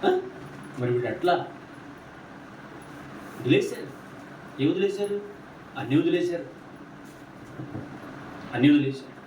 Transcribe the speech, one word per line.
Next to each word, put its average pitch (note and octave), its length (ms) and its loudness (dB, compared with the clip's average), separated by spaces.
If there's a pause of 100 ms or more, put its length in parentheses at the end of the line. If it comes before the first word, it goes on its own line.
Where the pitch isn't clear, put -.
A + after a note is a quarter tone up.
ఆ? F#3 160 6 (580)
మరి B2 140 2
వీడు A#2+ 140 2
ఎట్లా? E3+ 280 4 (2000)
వదిలేశారు. - 560 4 (680)
ఏం D#3 80 6
వదిలేశారు? G3+ 500 2 (580)
అన్నీ B2 200 4
వదిలేశారు, F3 480 2 (2000)
అన్నీ C3+ 160 10
వదిలేశారు. C#3 460 4 (100)